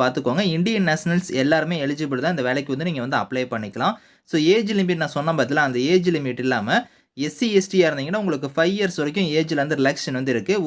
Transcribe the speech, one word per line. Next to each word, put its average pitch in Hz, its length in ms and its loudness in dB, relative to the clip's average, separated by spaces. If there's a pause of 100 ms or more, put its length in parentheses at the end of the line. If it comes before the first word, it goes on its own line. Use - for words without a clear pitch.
பார்த்துக்கோங்க. 131 420 0 (140)
இந்தியன் 196 340 2
நேஷனல்ஸ் 170 400 0 (120)
எல்லாருமே 160 420 2
எலிஜிபிள் 143 400 -2
தான். 175 120 0
இந்த 123 120 -2
வேலைக்கு 135 260 -2
வந்து 165 140 -4
நீங்க 135 160 -4
வந்து 135 160 0
அப்ளை 127 240 -4 (100)
பண்ணிக்கலாம். 113 400 -2 (360)
So, - 40 -2 (220)
ஏஜ் 220 240 0
லிமிட் 175 240 0
நான் 143 120 -6
சொன்ன 160 220 0
பார்த்தீங்களா, 143 320 2
அந்த 123 80 -2 (140)
ஏஜ் 180 240 4
லிமிட் 127 300 -4
இல்லாம 117 220 0 (560)
எஸ் 151 140 -6
சி, 240 80 2 (100)
எஸ் 185 140 2
டி-யா 180 180 6
இருந்தீங்கன்னா 151 320 -4
உங்களுக்கு 147 340 -2
ஃபைவ் 170 220 2
இயர்ஸ் 196 240 -2
வரைக்கும் 160 260 0 (120)
ஏஜ்ல 156 200 0
இருந்து 160 200 0
ரிலாக்ஸேஷன் 135 400 0
வந்து 131 140 -2
இருக்கு. 117 200 0 (140)